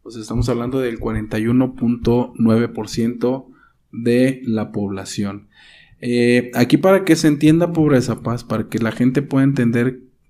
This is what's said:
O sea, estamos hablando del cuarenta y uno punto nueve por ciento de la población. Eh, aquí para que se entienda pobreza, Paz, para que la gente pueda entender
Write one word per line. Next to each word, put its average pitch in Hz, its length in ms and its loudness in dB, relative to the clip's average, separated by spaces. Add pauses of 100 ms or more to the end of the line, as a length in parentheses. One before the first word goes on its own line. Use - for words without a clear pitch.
O 113 100 -20
sea, 113 100 -14
estamos 117 280 -2
hablando 123 320 -2
del 117 180 -4
cuarenta 110 400 -4
y 110 80 -2
uno 127 280 2
punto 120 600 0
nueve 113 320 2
por 113 220 -8
ciento 120 580 -2 (460)
de 123 500 0
la 107 300 -4
población. 101 720 -6 (580)
Eh, 120 500 2
aquí 123 200 4
para 190 300 4
que 165 100 6
se 156 140 2
entienda 156 420 4
pobreza, 143 520 0
Paz, 120 200 -4
para 110 240 -4
que 110 120 -6
la 110 120 -2
gente 127 300 0
pueda 139 240 0
entender 127 560 0 (280)